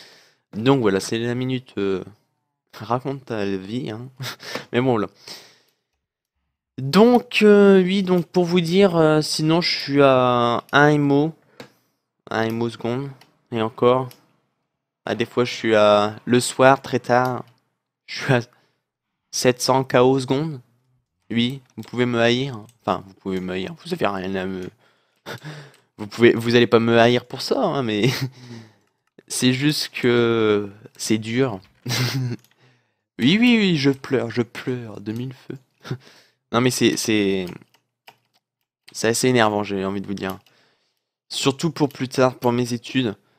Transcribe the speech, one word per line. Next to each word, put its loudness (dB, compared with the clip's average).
Donc 2
voilà, 2
c'est -4
la -4
minute, -8
euh, -4
raconte -8
ta -6
vie, -6
hein. -12
<laughs> -14
Mais 0
bon, 0
là. -2
Donc, 2
euh, 6
oui, 0
donc 0
pour 0
vous 2
dire, 2
euh, 4
sinon 0
je -2
suis 0
à 2
un 6
M 2
O, 2
un -2
M -4
O -2
seconde, -6
et -4
encore. 0
Ah, -4
des -2
fois -2
je -6
suis -2
à, 4
le 2
soir, 4
très -4
tard, -2
je -12
suis 0
à 2
sept 0
cents 0
K 0
O 4
secondes. -4
Oui, -2
vous -12
pouvez -2
me -2
haïr, 0
enfin, -4
vous -20
pouvez -8
me -8
haïr, -8
vous -14
avez -2
rien -6
à -4
me, -10
<laughs> -20
vous -12
pouvez, 4
vous 0
allez 4
pas 4
me 2
haïr 2
pour -12
ça, -2
hein, -2
mais 0
<laughs> -20
c'est 0
juste -2
que 2
c'est -2
dur. -2
<laughs> -6
Oui, 4
oui, 4
oui, 2
je 2
pleure, -4
je -2
pleure -10
de -8
mille -10
feux. -14
<laughs> -
Non, 0
mais 2
c'est, 2
c'est, 0
c'est -4
assez 0
énervant, 2
j'ai -6
envie -6
de -16
vous -8
dire. -8
Surtout -2
pour -2
plus -8
tard, 0
pour -2
mes -2
études. -4